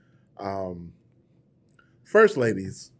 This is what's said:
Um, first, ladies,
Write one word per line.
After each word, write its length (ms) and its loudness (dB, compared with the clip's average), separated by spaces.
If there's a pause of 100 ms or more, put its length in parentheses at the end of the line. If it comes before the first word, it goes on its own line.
(400)
Um, 540 -6 (1120)
first, 320 4
ladies, 640 -2